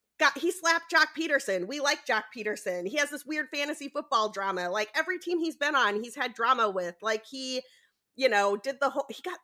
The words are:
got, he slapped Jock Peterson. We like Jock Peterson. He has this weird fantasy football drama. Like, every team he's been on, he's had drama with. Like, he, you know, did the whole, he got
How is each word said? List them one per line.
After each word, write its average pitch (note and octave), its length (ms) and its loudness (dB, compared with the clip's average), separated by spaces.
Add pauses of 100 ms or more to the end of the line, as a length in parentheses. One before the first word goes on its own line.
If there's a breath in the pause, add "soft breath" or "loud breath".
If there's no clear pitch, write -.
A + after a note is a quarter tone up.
(200)
got, D4 180 4
he E4 140 2
slapped E4 400 0
Jock D#4 240 6
Peterson. C4+ 520 0
We C#4+ 120 -6
like C#4+ 260 0
Jock A3 280 0
Peterson. G3+ 520 -4
He A3+ 120 -4
has C#4+ 120 2
this D4 160 -10
weird D4+ 280 -4
fantasy C#4+ 360 -4
football A#3 400 0
drama. F#3+ 400 -2
Like, G#3 260 -2
every E4 240 -2
team F4 200 -2
he's D#4+ 180 -4
been D4 180 0
on, G#3+ 280 2
he's A#3+ 120 -12
had B3+ 180 -4
drama A#3 360 2
with. F3+ 320 -4
Like, A3 240 -2
he, C4 380 -6 (520 soft breath)
you B3+ 140 2
know, G3+ 260 4
did C4 240 -6
the C#4 120 2
whole, C#4 180 -2
he - 140 -14
got F4+ 200 -8